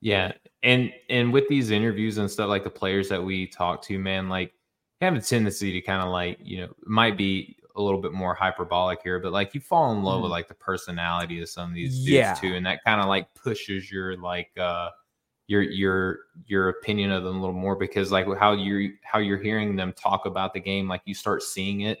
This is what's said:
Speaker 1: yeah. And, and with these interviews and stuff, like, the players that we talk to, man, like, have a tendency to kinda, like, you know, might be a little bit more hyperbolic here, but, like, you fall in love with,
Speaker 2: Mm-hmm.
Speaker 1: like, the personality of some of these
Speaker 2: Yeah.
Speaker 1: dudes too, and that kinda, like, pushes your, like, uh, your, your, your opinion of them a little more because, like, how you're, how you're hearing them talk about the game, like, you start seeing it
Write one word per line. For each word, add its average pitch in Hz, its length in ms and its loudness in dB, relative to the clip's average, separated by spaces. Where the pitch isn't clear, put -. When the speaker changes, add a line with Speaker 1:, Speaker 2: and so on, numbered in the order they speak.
Speaker 1:
yeah. 98 320 2
And, 123 300 6
and 120 220 4
with 139 160 6
these 135 220 2
interviews 107 480 2
and 101 120 0
stuff, 104 180 -2
like, 98 160 2
the 101 60 -6
players 98 400 0
that 92 120 -2
we 95 240 -2
talk 87 360 -4
to, 98 160 -6
man, 95 320 -2
like, 92 240 -4
have 185 120 2
a 123 60 0
tendency 104 520 0
to 90 100 -4
kinda, 95 240 0
like, 90 360 -2
you 92 200 -10
know, 87 120 -14
might 110 340 4
be 98 380 -2
a 101 60 -2
little 98 180 2
bit 90 120 -6
more 92 220 -2
hyperbolic 90 680 0
here, 90 160 -2
but, 90 140 -6
like, 98 220 -2
you 143 60 -6
fall 156 320 2
in 104 100 0
love 95 200 2
with, 90 60 -2
Speaker 2:
Mm-hmm. 87 40 -4
Speaker 1:
like, - 160 -4
the - 60 -20
personality 85 880 -4
of 82 80 -10
some 87 200 -10
of 87 40 -8
these 127 240 -4
Speaker 2:
Yeah. 127 240 6
Speaker 1:
dudes - 80 -4
too, 92 160 -2
and 90 80 -2
that 92 200 -2
kinda, 107 220 4
like, 95 280 0
pushes 101 560 -6
your, 95 260 -6
like, 90 420 -6
uh, 87 320 -2
your, 101 160 4
your, 95 560 2
your 95 220 2
opinion 101 420 0
of 92 140 0
them 92 140 -4
a - 20 -4
little 95 120 -2
more 92 220 0
because, 98 380 0
like, 95 120 4
how 104 140 6
you're, 101 380 0
how - 160 0
you're 101 240 2
hearing 107 320 0
them 92 200 -2
talk - 320 0
about 95 260 -4
the 98 80 -6
game, 98 260 -2
like, 92 200 -4
you 98 80 -8
start 95 280 -2
seeing 98 380 -4
it 107 200 -4